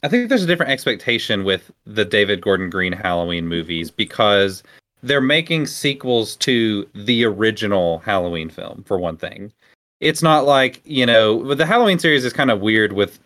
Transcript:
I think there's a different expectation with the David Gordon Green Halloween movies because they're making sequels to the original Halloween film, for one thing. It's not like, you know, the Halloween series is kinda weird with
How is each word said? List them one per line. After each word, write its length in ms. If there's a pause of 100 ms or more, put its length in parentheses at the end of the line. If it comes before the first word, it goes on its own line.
I 60
think 200
there's 160
a 20
different 260
expectation 720
with 260 (160)
the 180
David 360
Gordon 280
Green 240
Halloween 540
movies 440
because 720 (400)
they're 180
making 460
sequels 720
to 580
the 300
original 760
Halloween 500
film, 360
for 120
one 180
thing. 360 (480)
It's 220
not 220
like, 400
you 220
know, 480
the 100
Halloween 340
series 260
is 80
kinda 240
weird 360
with 340